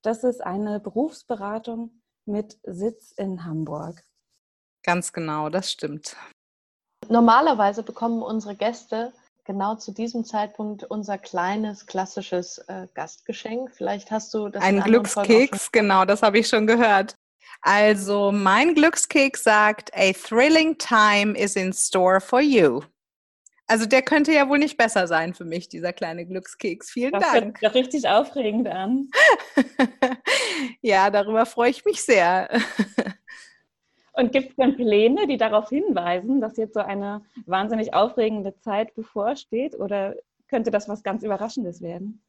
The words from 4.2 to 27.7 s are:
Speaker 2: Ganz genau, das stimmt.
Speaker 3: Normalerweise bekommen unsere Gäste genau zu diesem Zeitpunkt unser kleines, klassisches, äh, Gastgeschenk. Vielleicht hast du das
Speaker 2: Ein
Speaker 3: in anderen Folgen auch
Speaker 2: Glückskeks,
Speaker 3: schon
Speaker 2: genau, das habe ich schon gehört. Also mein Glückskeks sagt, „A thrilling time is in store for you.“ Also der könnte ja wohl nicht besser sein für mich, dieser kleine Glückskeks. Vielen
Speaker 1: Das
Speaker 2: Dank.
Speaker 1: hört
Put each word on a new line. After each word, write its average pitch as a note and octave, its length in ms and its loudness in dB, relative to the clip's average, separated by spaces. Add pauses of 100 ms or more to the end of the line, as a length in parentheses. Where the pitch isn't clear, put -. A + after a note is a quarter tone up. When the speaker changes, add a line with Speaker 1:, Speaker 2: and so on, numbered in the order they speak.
Speaker 2:
Ganz F3 280 -2
genau, D3+ 360 -6
das F3+ 220 -4
stimmt. D3+ 460 -12 (920)
Speaker 3:
Normalerweise A3+ 760 4
bekommen A#3 400 -6
unsere G#3 320 -8
Gäste A#3 580 -6 (320)
genau G3 320 -4
zu G#3+ 160 -16
diesem A#3 320 -6
Zeitpunkt G#3 600 -8
unser G#3 340 -8
kleines, G3+ 680 -6
klassisches, F#3 800 -8
äh, F#3+ 280 -14
Gastgeschenk. A3+ 760 -10
Vielleicht G3+ 380 -8
hast G#3+ 240 -8
du G#3+ 140 -4
das G3+ 140 -6
Speaker 2:
Ein G3 140 2
Speaker 3:
in G3 60 2
anderen A3 240 6
Folgen G3+ 260 2
auch A3 40 10
Speaker 2:
Glückskeks, A#3+ 280 4
Speaker 3:
schon - 80 -10
Speaker 2:
genau, G3 320 4
das G3+ 180 2
habe G#3+ 160 6
ich A3+ 100 2
schon G#3+ 180 2
gehört. A3 480 4 (480)
Also G3+ 720 4
mein G#3 420 4
Glückskeks D4 680 2
sagt, G#3+ 520 2
„A F#3+ 180 2
thrilling D#4 680 2
time G#3 580 2
is G3+ 200 -2
in F#3 160 -2
store F#3 480 2
for B3 200 0
you.“ F3+ 420 4 (840)
Also A3 180 2
der B3+ 160 4
könnte D4 300 2
ja C#4+ 160 4
wohl C#4+ 100 2
nicht D4 180 0
besser A3 320 2
sein E3 260 -2
für F3 100 -16
mich, E3+ 240 -10
dieser E3+ 240 -8
kleine E3+ 320 -10
Glückskeks. F#3 680 -10
Vielen B3+ 220 -4
Speaker 1:
Das G3+ 100 0
Speaker 2:
Dank. A#3 380 0
Speaker 1:
hört G#3+ 120 2